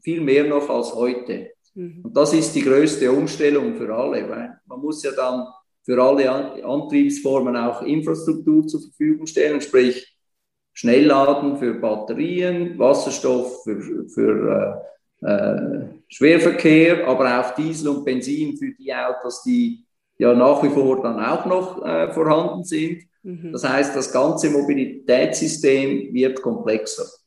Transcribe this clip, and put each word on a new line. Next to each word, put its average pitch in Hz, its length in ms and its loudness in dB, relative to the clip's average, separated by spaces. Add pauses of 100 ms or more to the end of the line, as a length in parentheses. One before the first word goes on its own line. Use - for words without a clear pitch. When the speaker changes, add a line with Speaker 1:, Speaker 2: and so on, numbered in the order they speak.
Speaker 1:
viel 165 200 -4
mehr 143 240 4
noch 143 240 -2
als 120 260 -4
heute. 117 560 -4 (220)
Speaker 2:
Mhm. 175 300 -14
Speaker 1:
Und 117 120 -8
das 147 180 4
ist 160 220 0
die 143 60 0
größte 135 500 4
Umstellung 143 640 0
für 107 180 -6
alle, 120 360 -4
weil 120 360 -12
man 127 140 -18
muss 151 240 -6
ja 139 80 -2
dann 127 360 -4 (360)
für 123 180 2
alle 135 300 4
An-, - 320 -6
Antriebsformen 139 920 0
auch 120 260 -4
Infrastruktur 156 840 0
zur 151 140 -6
Verfügung 156 460 -2
stellen, 151 340 0
sprich - 540 0 (580)
Schnellladen 139 840 4
für 117 180 -2
Batterien, 170 1000 -4
Wasserstoff 127 880 0
für, - 460 -8
für, 107 760 0 (380)
äh, - 100 -6
äh, - 540 -2 (220)
Schwerverkehr, 160 1000 4
aber 127 320 2
auch - 160 -4
Diesel 156 340 -4
und 139 140 -4
Benzin 139 540 -4
für 135 200 -8
die 135 160 -8
Autos, 123 500 -6
die - 420 0 (320)
ja 120 160 4
nach 139 300 4
wie 139 60 2
vor 131 320 2
dann 113 180 -4
auch 120 260 -4
noch, 185 400 -4
äh, 165 260 -2
vorhanden 160 520 0
sind. 165 400 -6 (200)
Speaker 2:
Mhm. 170 300 -14
Speaker 1:
Das 131 140 -6
heißt, 139 280 0
das 135 160 -4
ganze 156 380 2
Mobilitätssystem 139 1600 0
wird 127 280 0
komplexer. 110 640 -4 (220)